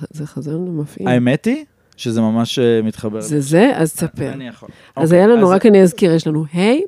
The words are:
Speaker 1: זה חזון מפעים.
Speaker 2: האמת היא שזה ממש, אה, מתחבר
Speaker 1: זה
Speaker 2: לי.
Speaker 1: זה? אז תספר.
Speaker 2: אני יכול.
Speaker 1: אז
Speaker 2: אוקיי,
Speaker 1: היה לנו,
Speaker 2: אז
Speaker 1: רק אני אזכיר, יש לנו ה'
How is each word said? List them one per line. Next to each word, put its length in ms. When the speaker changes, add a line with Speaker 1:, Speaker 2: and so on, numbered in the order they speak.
Speaker 1:
זה 160
חזון 500
מפעים. 320
Speaker 2:
האמת 360
היא 200
שזה 240
ממש, 380
אה, 240
מתחבר 380
Speaker 1:
זה 160
Speaker 2:
לי. 60
Speaker 1:
זה? 340
אז 160
תספר. 400
Speaker 2:
אני 160
יכול. 200
Speaker 1:
אז 160
Speaker 2:
אוקיי, 60
Speaker 1:
היה 80
לנו, 200
Speaker 2:
אז 60
Speaker 1:
רק 140
אני 160
אזכיר, 320
יש 120
לנו 180
ה' 40